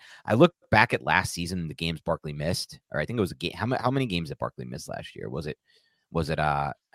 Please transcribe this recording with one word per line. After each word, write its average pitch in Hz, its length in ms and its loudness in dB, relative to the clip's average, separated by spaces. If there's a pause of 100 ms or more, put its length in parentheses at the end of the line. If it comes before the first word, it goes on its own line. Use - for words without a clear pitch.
(260)
I 104 80 0
look 160 200 6 (180)
back 110 220 6
at - 100 -2
last 78 300 2
season, 85 340 -4
the 73 60 -8
games 82 260 -4
Barkley 78 320 -4
missed, - 480 -4 (140)
or 73 80 -2
I 78 40 0
think 120 120 -6
it 113 40 2
was 80 120 0
a - 20 -14
game. 85 180 -4
How 87 120 -4
ma-, 127 160 -2
how 127 100 4
many 135 140 2
games 85 240 -2
did 71 80 -10
Barkley - 260 -6
miss 62 240 -12
last - 260 -10
year? - 160 -10
Was 71 180 -6
it, 73 100 -8 (520)
was 80 200 -2
it, 76 100 0
uh, 71 320 0 (240)